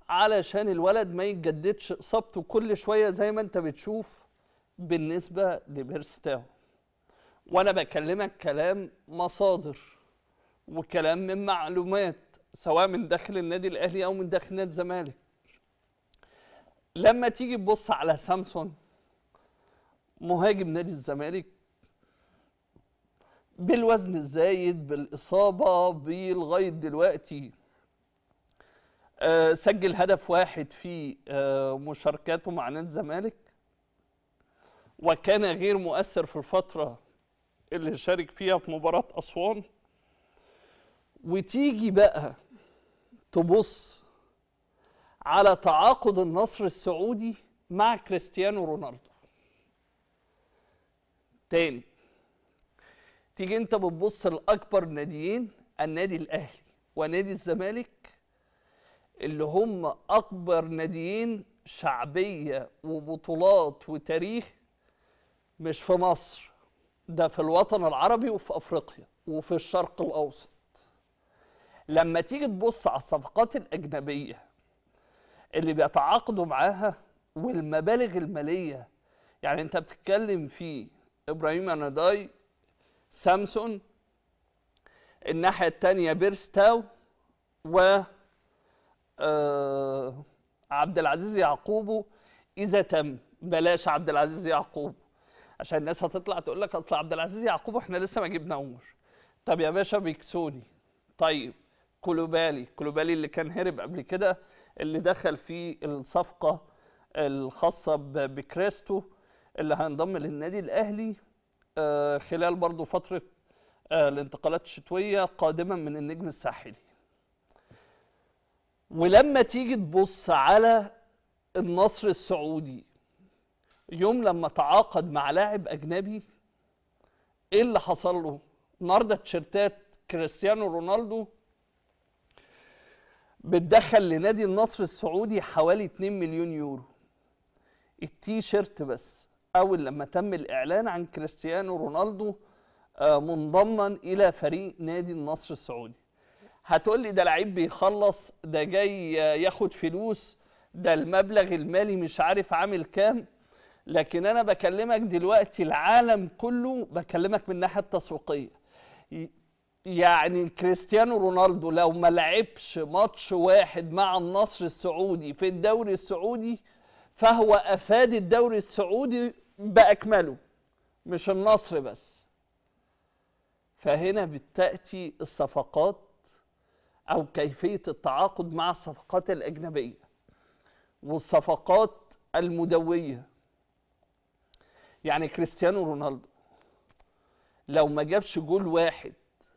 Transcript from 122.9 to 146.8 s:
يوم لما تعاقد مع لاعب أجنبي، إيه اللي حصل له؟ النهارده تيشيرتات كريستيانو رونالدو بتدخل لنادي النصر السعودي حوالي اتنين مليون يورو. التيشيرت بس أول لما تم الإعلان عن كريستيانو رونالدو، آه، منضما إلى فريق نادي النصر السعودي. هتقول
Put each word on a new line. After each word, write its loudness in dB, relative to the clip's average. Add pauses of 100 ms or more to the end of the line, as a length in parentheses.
يوم 2
لما 2
تعاقد 4
مع 0
لاعب 0
أجنبي، -6 (1300)
إيه 6
اللي 2
حصل -2
له؟ -6 (400)
النهارده 2
تيشيرتات -2 (320)
كريستيانو -2
رونالدو -4 (2250)
بتدخل 4
لنادي 2
النصر 0
السعودي -2
حوالي 2
اتنين -6
مليون -4
يورو. -8 (1200)
التيشيرت -4
بس -10 (280)
أول 4
لما -8
تم -2
الإعلان -2
عن -6
كريستيانو -6
رونالدو، -4 (600)
آه، 4
منضما 2
إلى 2
فريق -4
نادي -6
النصر -8
السعودي. -12 (680)
هتقول 4